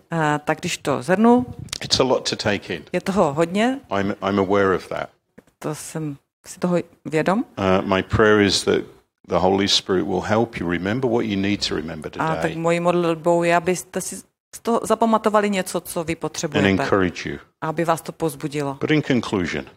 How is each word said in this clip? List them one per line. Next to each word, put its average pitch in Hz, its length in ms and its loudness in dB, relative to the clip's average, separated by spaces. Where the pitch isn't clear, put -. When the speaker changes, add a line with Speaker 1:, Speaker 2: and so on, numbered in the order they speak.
Speaker 1:
A 151 280 0
tak 151 220 -2
když - 180 -6
to 127 240 -4
zhrnu, 233 440 4
Speaker 2:
It's - 180 2
a 135 40 4
lot 123 260 2
to 113 60 -2
take 101 380 -2
in. 76 80 -8
Speaker 1:
je 180 80 -2
toho 175 340 2
hodně. 208 460 0
Speaker 2:
I'm, - 140 -2
I'm - 100 2
aware 95 360 4
of - 140 -4
that. 78 200 -6
Speaker 1:
To 151 160 -6
jsem 151 420 -10
si - 140 -18
toho 180 160 2
vědom. 165 400 0
Speaker 2:
Uh, 95 360 2
my 95 80 4
prayer 107 380 6
is 98 240 2
that 95 160 2
the 98 100 0
Holy 98 300 2
Spirit 90 380 0
will 92 140 -2
help 107 400 0
you 85 100 -2
remember 107 400 -2
what 120 140 0
you 98 160 -2
need 98 280 -2
to 98 80 -4
remember 80 420 -8
Speaker 1:
A 156 100 -2
tak 160 140 -2
Speaker 2:
today. 165 140 -4
Speaker 1:
mojí 170 240 0
modlitbou 170 600 0
je, 170 140 2
abyste 175 440 -2
si 190 160 -10
z - 60 -18
toho 233 200 0
zapamatovali 214 680 2
něco, 185 300 -2
co 170 240 -6
vy 160 80 -4
Speaker 2:
And - 80 -8
Speaker 1:
potřebujete. 143 480 0
Speaker 2:
encourage 95 640 0
you. 71 80 -8
Speaker 1:
Aby 160 240 -4
vás 160 180 0
to - 100 -10
povzbudilo. 143 680 -6
Speaker 2:
But 139 100 -2
in 151 120 2
conclusion, 92 640 -2